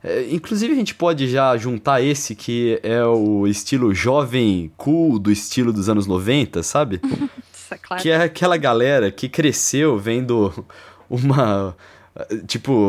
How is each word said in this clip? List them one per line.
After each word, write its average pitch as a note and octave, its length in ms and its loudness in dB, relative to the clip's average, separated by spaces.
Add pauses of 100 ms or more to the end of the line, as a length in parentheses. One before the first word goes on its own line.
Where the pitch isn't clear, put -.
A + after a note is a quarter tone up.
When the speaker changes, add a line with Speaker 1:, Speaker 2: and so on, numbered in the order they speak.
Speaker 1:
é, A2 260 -4
inclusive G3+ 420 -2
a D4+ 40 2
gente A#3 180 -2
pode D#3+ 340 0
já B2+ 300 2
juntar B2 440 0
esse C#3 340 -2
que A#2+ 480 -2
é A#2 200 0
o G#2+ 440 2
estilo G#2+ 480 0
jovem A#2 800 0
cool D#3 400 2
do G2+ 140 0
estilo A#2 420 0
dos G#2 160 -2
anos G#2 160 2
noventa, G2 560 0
sabe? G#2+ 400 -2
Speaker 2:
<laughs> C4+ 500 -6
Isso, - 220 -18
é - 40 -14
claro. F3+ 260 -10
Speaker 1:
Que E3 80 0
é D#3+ 120 2
aquela F3 340 0
galera B2+ 540 2
que B2+ 160 -10
cresceu C#3+ 720 0
vendo A2+ 560 0 (560)
uma, A#2+ 680 0 (680)
tipo, A#2+ 260 -4 (180)